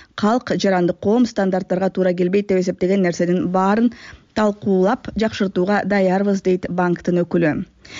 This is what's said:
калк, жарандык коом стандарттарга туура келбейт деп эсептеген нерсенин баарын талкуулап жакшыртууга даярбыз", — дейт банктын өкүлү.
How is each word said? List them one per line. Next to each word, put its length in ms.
калк, 400
жарандык 440
коом 260
стандарттарга 640
туура 240
келбейт 340
деп 120
эсептеген 420
нерсенин 480
баарын 440
талкуулап 800
жакшыртууга 680
даярбыз", — 580
дейт 260
банктын 540
өкүлү. 420